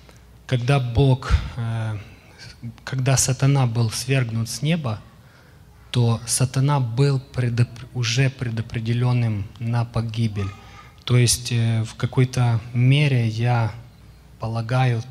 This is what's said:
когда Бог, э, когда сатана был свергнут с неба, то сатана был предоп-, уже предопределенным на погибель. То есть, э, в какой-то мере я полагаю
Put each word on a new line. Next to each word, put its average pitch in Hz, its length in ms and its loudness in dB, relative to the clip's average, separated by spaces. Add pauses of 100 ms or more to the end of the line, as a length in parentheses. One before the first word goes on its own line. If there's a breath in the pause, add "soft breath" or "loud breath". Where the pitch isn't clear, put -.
(460 loud breath)
когда 131 340 2
Бог, 127 520 2 (240 loud breath)
э, 113 420 -4 (840 loud breath)
когда 131 340 0
сатана 135 500 2
был 113 260 0
свергнут 113 560 -2
с - 140 -10
неба, 147 380 -2 (920 loud breath)
то 117 340 2
сатана 135 540 0
был 131 400 0 (120)
предоп-, 120 600 -2
уже 123 360 0
предопределенным 117 1160 -2 (140)
на 117 240 -2
погибель. 113 640 -4 (560 loud breath)
То 123 120 2
есть, - 360 2
э, 113 320 0
в 110 100 -10
какой-то 123 680 0 (140)
мере 127 540 4
я 117 440 0 (680)
полагаю 113 720 0